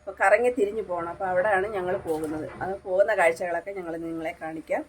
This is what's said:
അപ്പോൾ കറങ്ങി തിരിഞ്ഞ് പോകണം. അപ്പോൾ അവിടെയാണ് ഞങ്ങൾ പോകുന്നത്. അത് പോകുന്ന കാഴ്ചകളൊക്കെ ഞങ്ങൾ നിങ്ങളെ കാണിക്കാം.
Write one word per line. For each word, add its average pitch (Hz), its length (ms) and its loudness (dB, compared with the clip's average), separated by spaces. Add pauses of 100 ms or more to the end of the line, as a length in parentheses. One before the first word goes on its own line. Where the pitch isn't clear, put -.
അപ്പോൾ 190 200 -12
കറങ്ങി 220 380 6
തിരിഞ്ഞ് 208 320 0
പോകണം. 170 240 -4
അപ്പോൾ 190 160 -6
അവിടെയാണ് 185 360 4 (100)
ഞങ്ങൾ 180 180 -2 (120)
പോകുന്നത്. 156 400 -4 (160)
അത് 185 100 -4 (140)
പോകുന്ന 196 320 2
കാഴ്ചകളൊക്കെ 170 600 0
ഞങ്ങൾ 170 160 -8 (100)
നിങ്ങളെ 165 280 -6 (100)
കാണിക്കാം. 160 460 -6